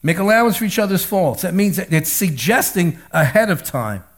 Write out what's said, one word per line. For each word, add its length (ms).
Make 160
allowance 400
for 80
each 120
other's 260
faults. 380
That 120
means 240
that 140
it's 200
suggesting 840
ahead 400
of 140
time. 400